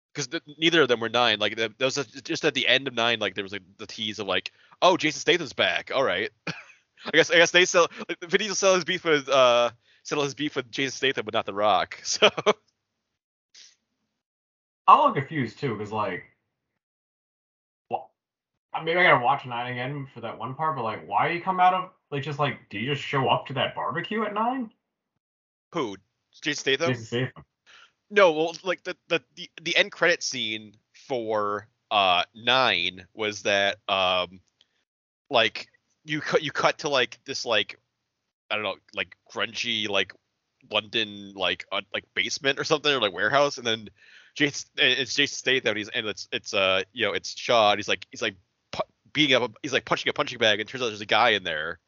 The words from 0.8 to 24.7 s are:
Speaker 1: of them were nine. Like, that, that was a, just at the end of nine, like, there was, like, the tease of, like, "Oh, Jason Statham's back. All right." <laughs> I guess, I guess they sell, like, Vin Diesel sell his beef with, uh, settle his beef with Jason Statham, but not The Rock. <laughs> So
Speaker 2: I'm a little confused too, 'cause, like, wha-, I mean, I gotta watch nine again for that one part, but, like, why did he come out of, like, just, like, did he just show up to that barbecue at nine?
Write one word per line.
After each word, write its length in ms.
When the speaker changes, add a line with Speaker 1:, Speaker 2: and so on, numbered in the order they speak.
Speaker 1:
of 60
them 140
were 80
nine. 300
Like, 180
that, 200
that 80
was 120
a, 80
just 240
at 80
the 160
end 180
of 60
nine, 260
like, 160
there 80
was, 80
like, 120
the 80
tease 340
of, 80
like, 260
"Oh, 140
Jason 240
Statham's 320
back. 420
All 120
right." 240
<laughs> 80
I 640
guess, 180
I 60
guess 160
they 140
sell, 240
like, 140
Vin 180
Diesel 160
sell 200
his 100
beef 180
with, 240
uh, 440
settle 200
his 100
beef 220
with 160
Jason 240
Statham, 300
but 80
not 120
The 80
Rock. 480
<laughs> 40
So 240
Speaker 2:
I'm 120
a 20
little 120
confused 460
too, 180
'cause, 140
like, 320
wha-, 180
I 120
mean, 120
I 60
gotta 200
watch 220
nine 280
again 400
for 80
that 160
one 180
part, 220
but, 60
like, 220
why 220
did 60
he 80
come 180
out 140
of, 160
like, 140
just, 160
like, 300
did 100
he 80
just 160
show 240
up 200
to 60
that 220
barbecue 480
at 100
nine? 380